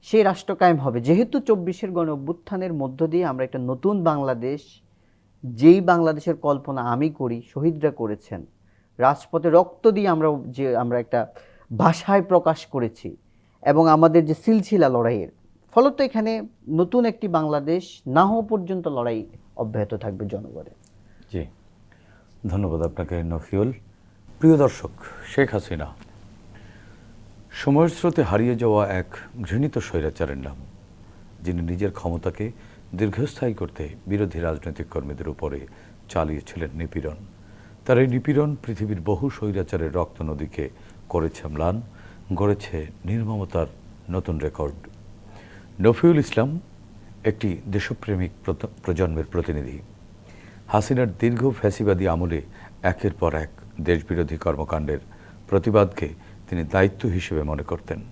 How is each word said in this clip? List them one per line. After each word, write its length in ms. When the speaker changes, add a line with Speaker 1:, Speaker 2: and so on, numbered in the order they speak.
Speaker 1:
সেই 220
রাষ্ট্র 320
কায়েম 220
হবে। 240
যেহেতু 380
চব্বিশের 520
গণ 180
অভ্যুত্থানের 640
মধ্য 340
দিয়ে 180
আমরা 180
একটা 160
নতুন 440
বাংলাদেশ, 580
যেই 380
বাংলাদেশের 540
কল্পনা 460
আমি 280
করি, 320
শহীদরা 380
করেছেন, 540
রাজপথে 520
রক্ত 380
দিয়ে 200
আমরা 220
যে, 300
আমরা 220
একটা 280
ভাষায় 440
প্রকাশ 440
করেছি 520
এবং 260
আমাদের 380
যে 80
সিলসিলা 560
লড়াইয়ের, 380
ফলত 280
এখানে 400
নতুন 360
একটি 220
বাংলাদেশ 800
না 180
হওয়া 160
পর্যন্ত 460
লড়াই 380
অব্যাহত 360
থাকবে 320
জনগণের। 520
Speaker 2:
জি, 140
ধন্যবাদ 340
আপনাকে 420
নফিউল। 500
প্রিয় 180
দর্শক, 320
শেখ 180
হাসিনা 340
সময়ের 380
স্রোতে 340
হারিয়ে 320
যাওয়া 320
এক 180
ঘৃণিত 360
স্বৈরাচারের 600
নাম, 180
যিনি 180
নিজের 300
ক্ষমতাকে 600
দীর্ঘস্থায়ী 580
করতে 360
বিরোধী 320
রাজনৈতিক 500
কর্মীদের 380
উপরে 320
চালিয়েছিলেন 680
নিপীড়ন। 400
তার 120
এই 100
নিপীড়ন 560
পৃথিবীর 420
বহু 240
স্বৈরাচারের 640
রক্ত 280
নদীকে 480
করেছে 380
ম্লান, 340
গড়েছে 540
নির্মমতার 600
নতুন 300
রেকর্ড। 380
নফিউল 380
ইসলাম 400
একটি 340
দেশপ্রেমিক 640
প্রত-, 240
প্রজন্মের 420
প্রতিনিধি। 540
হাসিনার 520
দীর্ঘ 300
ফ্যাসিবাদী 580
আমলে 340
একের 320
পর 200
এক 160
দেশবিরোধী 560
কর্মকাণ্ডের 600
প্রতিবাদকে 600
তিনি 140
দায়িত্ব 460
হিসেবে 340
মনে 200
করতেন। 360